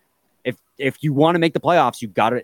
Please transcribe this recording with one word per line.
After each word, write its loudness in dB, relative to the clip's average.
If, -8
if -6
you -2
wanna 2
make 0
the -4
playoffs, 0
you -10
gotta, -2